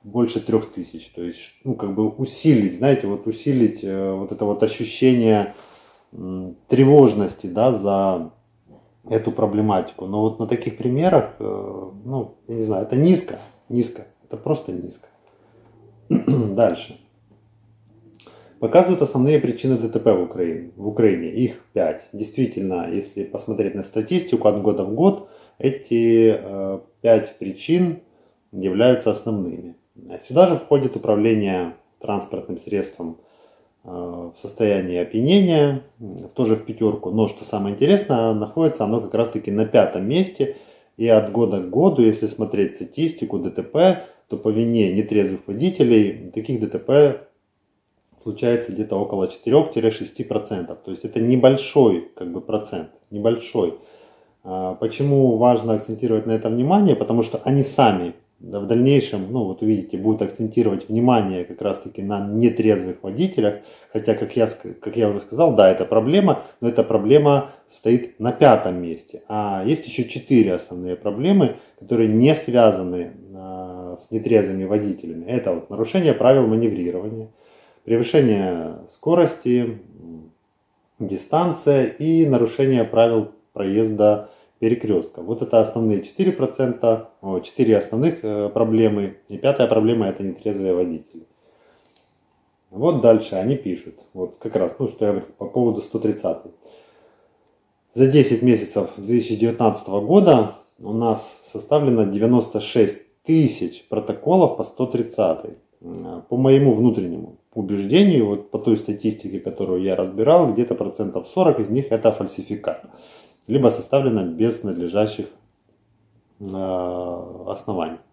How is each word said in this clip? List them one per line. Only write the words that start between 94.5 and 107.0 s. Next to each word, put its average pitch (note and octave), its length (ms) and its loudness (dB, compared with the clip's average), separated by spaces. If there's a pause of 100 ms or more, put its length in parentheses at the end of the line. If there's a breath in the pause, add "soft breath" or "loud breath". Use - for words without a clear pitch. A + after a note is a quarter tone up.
раз, A2 240 0
ну, C3 80 -2
что - 180 -4
я G#2 60 2
говорю G2 160 -4 (100)
по G2+ 100 -10
поводу A#2 360 0
сто - 160 -8
тридцатой. - 540 -4 (1400 soft breath)
За C3 120 4
десять C3 360 4
месяцев G#2+ 540 2
две G#2+ 220 -2
тысячи A2 160 -2
девятнадцатого G#2+ 640 0
года C3+ 540 4 (240)
у G2+ 140 -12
нас A2+ 420 -2 (180)
составлено C3 520 2
девяносто A2 560 0
шесть G#2 420 0 (220)
тысяч D#3 640 0
протоколов D3 680 0
по D3+ 60 -8
сто - 240 -4
тридцатой. A2+ 680 -4 (260)
М, F2 480 -14
по A#2+ 80 -4
моему C3+ 380 6
внутреннему F2+ 640 -2 (160)